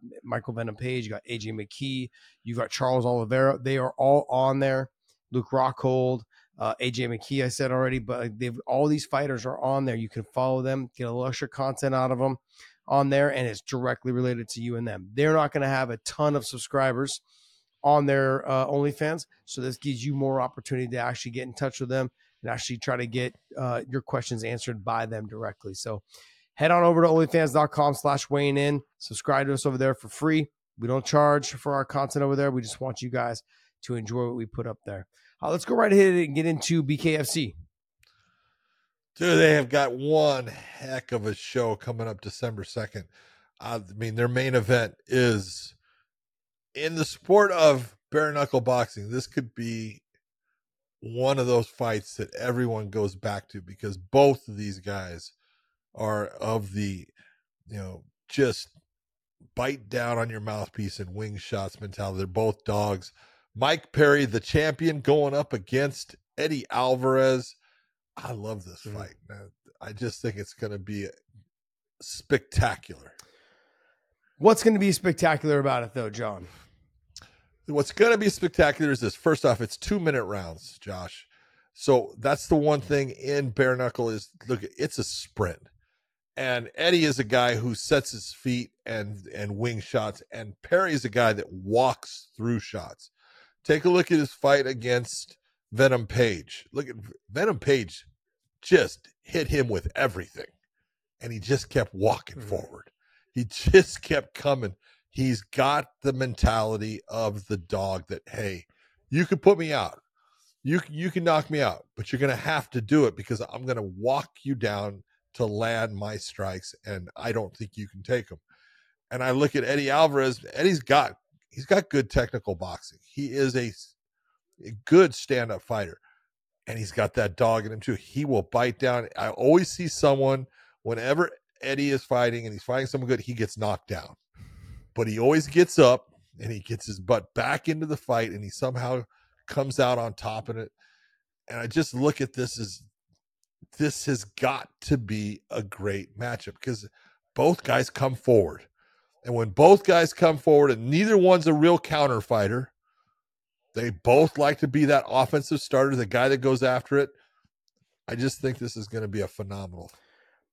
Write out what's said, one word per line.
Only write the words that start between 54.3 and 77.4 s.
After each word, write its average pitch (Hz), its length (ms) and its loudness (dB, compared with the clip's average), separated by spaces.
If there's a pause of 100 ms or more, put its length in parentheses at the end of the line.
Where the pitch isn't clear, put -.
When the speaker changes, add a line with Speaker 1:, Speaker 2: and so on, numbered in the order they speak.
Speaker 2:
of 107 100 -12
these 101 220 -8
guys 92 540 -10 (600)
are 107 340 -2
of 107 460 -4
the, 98 340 -4 (600)
you 110 100 -14
know, 92 260 -14 (240)
just - 420 -2 (840)
bite 123 320 -6
down 120 300 -4
on 113 120 -2
your 110 120 -10
mouthpiece 107 580 -8
and 92 160 -12
wing 104 220 -8
shots 98 420 -8
mentality. 98 380 -8
They're 95 100 -4
both 107 380 -2
dogs. 104 480 -2 (420)
Mike 147 380 0
Perry, 143 320 6
the 113 160 -2
champion, 156 580 0
going 139 340 2
up 143 200 -2
against 131 640 -4 (200)
Eddie 147 320 -4
Alvarez. 127 840 2 (600)
I - 160 -12
love 104 320 -10
this 87 200 -20
Speaker 1:
Mm-hmm. 104 120 -12
Speaker 2:
fight, 98 180 -14 (140)
man. 101 220 -20 (280)
I 107 140 -14
just 113 280 -8
think 110 140 -6
it's 101 180 -12
gonna 104 240 -10
be 101 300 -10 (920)
spectacular. - 1120 -4 (1200)
Speaker 1:
What's 214 260 6
gonna 220 160 6
be 196 120 4
spectacular 156 680 2
about 131 240 0
it, 110 100 -12
though, 117 160 -6
John? 101 380 -10 (1200)